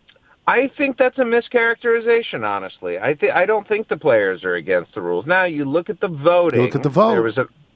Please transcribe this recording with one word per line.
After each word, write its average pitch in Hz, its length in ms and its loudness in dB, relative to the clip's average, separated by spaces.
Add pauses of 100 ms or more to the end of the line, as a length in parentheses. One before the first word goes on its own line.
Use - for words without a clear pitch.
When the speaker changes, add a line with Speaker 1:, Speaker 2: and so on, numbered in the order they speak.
(480)
Speaker 1:
I 240 300 2
think 277 200 -2
that's 254 200 2
a 262 60 2
mischaracterization, 233 1200 0
honestly. 92 520 -6
I 120 160 0
th-, - 180 -4
I 180 120 2
don't 208 220 0
think 214 220 -4
the 180 80 -4
players 104 480 2
are 90 100 -2
against 87 380 -2
the 107 80 -10
rules. 87 240 -4
Now, 185 180 0
you 151 220 -4
look 160 240 -2
at 185 100 -10
the 202 80 -2
voting. 165 540 2
Speaker 2:
Look 123 140 0
at 135 80 -4
the 143 60 0
vote. 202 220 4
Speaker 1:
There 220 100 2
was 113 160 -2
a, 170 100 -2 (280)